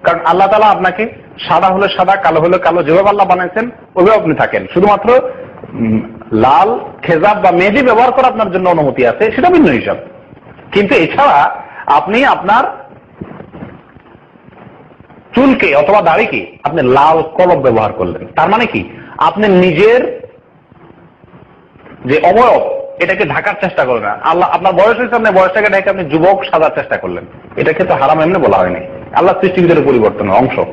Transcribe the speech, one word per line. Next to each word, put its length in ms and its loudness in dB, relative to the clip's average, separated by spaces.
কারণ 220 0
আল্লাহ 220 2
তাআলা 180 2
আপনাকে 440 0
সাদা 200 2
হলে 200 0
সাদা, 180 2
কালো 240 0
হলে 180 2
কালো, 260 0
যেভাবে 260 2
আল্লাহ 180 2
বানাইছেন 420 -2
ওইভাবে 260 4
আপনি 140 -2
থাকেন। 380 -2
শুধুমাত্র, 580 2
উম, 280 -2
লাল 480 2
খেজাব 420 0
বা 80 2
মেহেদি 300 0
ব্যবহার 300 2
করা 160 2
আপনার 240 -2
জন্য 180 -2
অনুমতি 380 0
আছে, 240 0
সেটা 180 0
ভিন্ন 180 4
হিসাব। 300 -2
কিন্তু 240 0
এছাড়া 680 0
আপনি 380 0
আপনার 380 0
চুলকে 400 2
অথবা 260 4
দাড়িকে 640 -2
আপনি 180 -2
লাল 400 4
কলপ 360 0
ব্যবহার 360 0
করলেন, 340 -6
তার 220 0
মানে 160 0
কি, 240 -6
আপনি 300 0
নিজের 720 2
যে 180 -2
অবয়ব 600 2
এটাকে 260 -2
ঢাকার 360 -4
চেষ্টা 240 -2
করলেন। 240 -2
আল্লাহ 400 -2
আপনার 240 0
বয়স 240 2
হয়েছে, 180 -4
আপনি 160 0
বয়সটাকে 420 2
ঢেকে 160 0
আপনি 160 -4
যুবক 460 0
সাজার 240 2
চেষ্টা 220 -4
করলেন, 280 -8
এটাকে 280 -2
তো 120 0
হারাম 240 2
এমনি 200 0
বলা 180 2
হয়নি, 220 0
আল্লাহ 260 2
সৃষ্টির 260 2
ভিতরে 140 4
পরিবর্তনের 520 0
অংশ 260 0